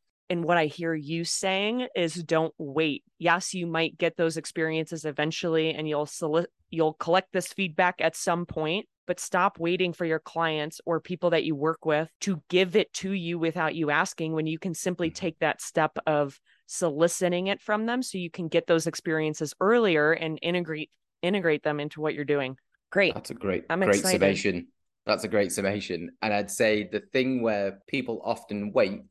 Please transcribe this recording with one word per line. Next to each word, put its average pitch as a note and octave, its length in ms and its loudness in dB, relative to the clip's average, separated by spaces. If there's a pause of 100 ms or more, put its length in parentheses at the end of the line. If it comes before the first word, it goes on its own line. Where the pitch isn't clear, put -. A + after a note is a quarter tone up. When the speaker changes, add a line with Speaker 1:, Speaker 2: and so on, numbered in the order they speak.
(300)
Speaker 1:
And F3 160 0
what E3+ 120 4
I D#3 100 4
hear E3 260 -4
you D#3+ 320 -4
saying G#3 680 -2
is E3 220 0
don't D#3+ 420 0
wait. D3 460 -2 (160)
Yes, E3+ 340 0
you F3+ 140 -4
might D#3+ 300 -2
get E3 180 -2
those E3 220 0
experiences D#3+ 640 -4
eventually, D#3+ 720 0
and D#3 160 -6
you'll D3+ 160 -2
soli-, D#3+ 420 -2 (220)
you'll D#3+ 240 2
collect F3+ 400 0
this F3+ 180 -2
feedback F3+ 480 0
at D#3+ 160 0
some F3 300 0
point, D#3 420 -4 (200)
but F3+ 120 -4
stop F#3+ 400 0
waiting F3 320 0
for E3+ 140 -6
your D#3+ 140 0
clients D#3 640 -4
or E3 160 0
people F3 300 -2
that E3 120 4
you D#3+ 100 -2
work D3+ 320 -2
with D#3 240 2 (120)
to F#3 280 -2
give F3+ 280 4
it - 160 2
to F#3+ 180 -6
you E3+ 280 -2
without D#3+ 360 0
you D#3+ 140 0
asking, D#3+ 420 0
when D#3 160 0
you D#3+ 100 -2
can F3+ 160 -6
simply F3 360 -2
Speaker 2:
Mm-hmm. - 60 -8
Speaker 1:
take E3 240 -6
that D#3 220 0
step - 360 0 (100)
of D3 320 0 (260)
soliciting F3 800 0
it G3 140 -2
from G#3+ 240 -2
them A#3+ 160 -2
so - 160 -8
you F3 140 -6
can E3+ 160 -6
get E3 200 2
those E3 200 4
experiences D#3 720 -2
earlier F#3 540 4
and D#3+ 280 -2
integrate, E3 500 -4 (300)
integrate E3+ 400 2
them D3 200 0
into D3+ 180 -8
what D3+ 140 -2
you're D3 100 -6
doing. C#3 320 0 (340)
Great. F#3+ 240 2
Speaker 2:
That's - 180 -10
a - 20 -10
great, F#2+ 360 -2
Speaker 1:
I'm F#2 120 0
Speaker 2:
great G2 160 6
Speaker 1:
excited. F#3 240 2
Speaker 2:
summation. F#2+ 460 2 (360)
That's G#2 200 0
a G#2+ 40 -4
great G2 240 2
summation. F#2+ 600 -2 (100)
And A2 100 0
I'd G#2 200 0
say G#2+ 360 2
the G#2+ 120 -4
thing C3 420 0
where G2+ 460 0
people A#2 360 -4
often G#2 480 -4
wait, G#2+ 400 2